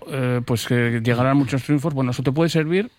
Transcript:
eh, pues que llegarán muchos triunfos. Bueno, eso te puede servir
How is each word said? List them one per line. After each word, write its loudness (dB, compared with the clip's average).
eh, -2
pues -2
que 0
llegarán 2
muchos 0
triunfos. 0
Bueno, -2
eso -4
te 2
puede 2
servir 0